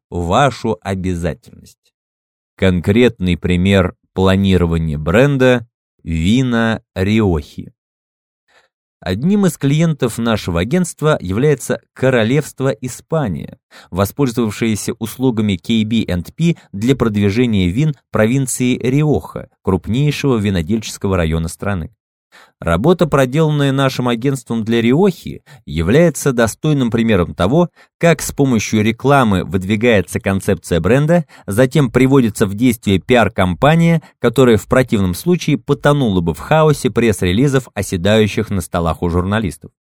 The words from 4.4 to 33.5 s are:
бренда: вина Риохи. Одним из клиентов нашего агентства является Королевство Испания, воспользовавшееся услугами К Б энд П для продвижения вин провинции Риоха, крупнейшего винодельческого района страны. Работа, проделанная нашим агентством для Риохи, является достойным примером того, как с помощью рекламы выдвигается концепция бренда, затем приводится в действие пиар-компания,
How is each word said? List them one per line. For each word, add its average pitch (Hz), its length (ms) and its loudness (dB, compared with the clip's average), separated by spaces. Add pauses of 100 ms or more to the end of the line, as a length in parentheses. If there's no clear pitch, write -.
бренда: 123 680 2 (380)
вина 113 800 0 (120)
Риохи. 95 760 -2 (1300)
Одним 180 460 0
из 165 120 -2
клиентов 147 600 0
нашего 117 420 -2
агентства 151 600 -2
является 120 600 -2 (120)
Королевство 131 760 -2
Испания, 127 880 -6 (320)
воспользовавшееся 110 1040 -2
услугами 110 600 -2
К - 120 -12 (200)
Б 113 180 0
энд 87 300 -6
П 165 200 0 (160)
для 131 220 0
продвижения 104 720 0
вин 127 260 -2 (180)
провинции 123 640 0
Риоха, 131 720 -2 (140)
крупнейшего 127 720 0
винодельческого 98 800 -2
района 82 320 0
страны. 92 440 -8 (680)
Работа, 127 460 2
проделанная 143 680 0
нашим 135 340 -2
агентством 120 560 -4
для 113 200 0
Риохи, 143 600 0 (220)
является 123 680 2
достойным 120 580 0
примером 107 440 0
того, 147 360 0 (280)
как 165 220 2
с - 120 -8
помощью 110 520 0
рекламы 113 600 2
выдвигается 98 760 0
концепция 95 580 -2
бренда, 143 460 2 (220)
затем 127 440 0
приводится 127 560 2
в 98 80 -6
действие 110 440 0
пиар-компания, 127 1040 2 (160)